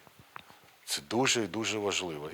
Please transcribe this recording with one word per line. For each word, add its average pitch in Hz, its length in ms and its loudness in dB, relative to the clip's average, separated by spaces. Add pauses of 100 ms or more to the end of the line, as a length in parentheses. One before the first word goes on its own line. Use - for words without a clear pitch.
(840)
Це - 240 -4
дуже 120 340 4
і 101 40 0
дуже 104 300 -2
важливо. 87 560 -2